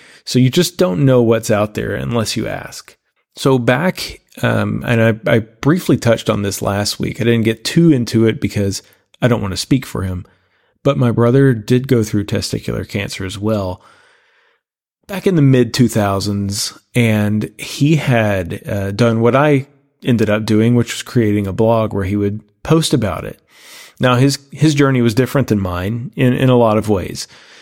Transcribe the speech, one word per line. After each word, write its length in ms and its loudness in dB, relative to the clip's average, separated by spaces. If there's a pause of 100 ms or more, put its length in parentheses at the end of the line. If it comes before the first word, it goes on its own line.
(260)
So 140 0
you 100 4
just 260 -2
don't 300 0
know 180 4
what's 260 0
out 240 0
there 220 -6
unless 400 -4
you 140 -4
ask. 480 -14 (400)
So 200 2
back, 640 -2 (220)
um, 440 -2
and 400 2
I, 100 2
I 40 4
briefly 560 0
touched 340 0
on 120 -2
this 200 -6
last 380 -4
week. 220 -6
I 20 -4
didn't 220 2
get 180 -2
too 300 4
into 340 0
it 140 -2
because 420 -4 (380)
I 80 2
don't 120 0
want 120 -6
to 40 -8
speak 280 -2
for 180 -8
him. 220 -6 (580)
But 140 0
my 140 2
brother 420 4
did 340 0
go 160 2
through 220 -2
testicular 600 -6
cancer 380 -8
as 160 -8
well 420 -4 (1300)
back 200 -6
in 80 2
the 60 4
mid 320 4
two 140 4
thousands, 880 -4 (180)
and 600 0
he 400 0
had, 720 -2
uh, 240 -4
done 280 0
what 160 2
I 320 2 (360)
ended 260 2
up 160 0
doing, 300 2
which 180 0
was 100 -12
creating 420 0
a 80 -6
blog 400 0
where 120 -4
he 100 -2
would 260 -2 (220)
post 300 0
about 320 -2
it. 160 -14 (580)
Now, 160 2
his, 240 2 (120)
his 220 2
journey 280 2
was 120 2
different 360 0
than 100 2
mine 560 -6
in, 180 2
in 160 2
a 60 4
lot 220 4
of 120 -2
ways, 380 -4 (340)